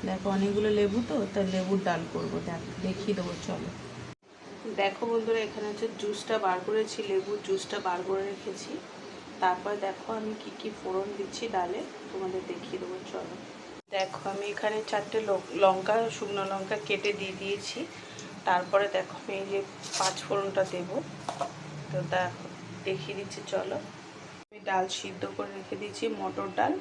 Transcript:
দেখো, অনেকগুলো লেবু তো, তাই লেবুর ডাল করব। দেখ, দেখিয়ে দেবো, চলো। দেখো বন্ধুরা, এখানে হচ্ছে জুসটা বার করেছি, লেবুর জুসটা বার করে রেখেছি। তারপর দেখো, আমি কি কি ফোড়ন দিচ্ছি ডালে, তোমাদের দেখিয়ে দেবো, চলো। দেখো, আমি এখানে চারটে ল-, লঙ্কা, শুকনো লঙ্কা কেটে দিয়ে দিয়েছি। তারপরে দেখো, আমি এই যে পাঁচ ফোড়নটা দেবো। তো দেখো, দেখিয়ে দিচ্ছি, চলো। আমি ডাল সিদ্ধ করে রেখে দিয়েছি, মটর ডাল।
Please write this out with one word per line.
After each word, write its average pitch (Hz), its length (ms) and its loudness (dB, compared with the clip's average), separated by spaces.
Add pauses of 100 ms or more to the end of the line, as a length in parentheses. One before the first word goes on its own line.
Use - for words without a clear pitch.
দেখো, 190 280 0
অনেকগুলো 202 340 4 (100)
লেবু 202 180 6 (120)
তো, 302 60 2 (180)
তাই 196 120 4 (100)
লেবুর 185 320 4
ডাল 165 140 4 (120)
করব। 165 200 0 (160)
দেখ, 165 120 -4 (240)
দেখিয়ে 196 320 0
দেবো, 175 160 -2 (140)
চলো। 175 220 -2 (1120)
দেখো 196 300 2
বন্ধুরা, 226 360 4
এখানে 208 240 -4
হচ্ছে 220 160 0 (140)
জুসটা 208 340 0 (100)
বার 185 120 4 (100)
করেছি, 214 300 2 (120)
লেবুর 190 280 2 (100)
জুসটা 190 300 2 (100)
বার 180 120 2 (100)
করে 190 220 2
রেখেছি। 190 400 -6 (720)
তারপর 185 320 4 (120)
দেখো, 190 220 -4 (120)
আমি 214 220 -2
কি 202 80 -8 (100)
কি 214 100 -4 (100)
ফোড়ন 190 280 0 (100)
দিচ্ছি 196 260 -4 (120)
ডালে, 185 260 2 (300)
তোমাদের 185 300 -2 (100)
দেখিয়ে 180 300 -6
দেবো, 185 160 -4 (160)
চলো। 170 220 -6 (600)
দেখো, 190 260 0 (120)
আমি 202 200 -2
এখানে 214 240 2 (140)
চারটে 208 260 0 (100)
ল-, 190 200 2 (160)
লঙ্কা, 190 320 6 (220)
শুকনো 202 340 -2
লঙ্কা 196 260 0 (100)
কেটে 208 320 2
দিয়ে 190 220 -4
দিয়েছি। 196 380 -2 (680)
তারপরে 185 380 6 (100)
দেখো, 180 260 0
আমি 208 200 -4
এই 196 100 -2
যে 196 80 2 (400)
পাঁচ 190 160 4 (100)
ফোড়নটা 196 380 4 (100)
দেবো। 180 220 -2 (960)
তো 143 60 0 (160)
দেখো, 180 320 2 (420)
দেখিয়ে 190 300 -2
দিচ্ছি, 196 220 -6 (140)
চলো। 190 240 0 (680)
আমি 214 140 -18 (100)
ডাল 190 160 6 (140)
সিদ্ধ 190 240 -6 (140)
করে 202 200 -4
রেখে 190 240 -6
দিয়েছি, 208 220 -4 (180)
মটর 190 360 -2
ডাল। 247 240 6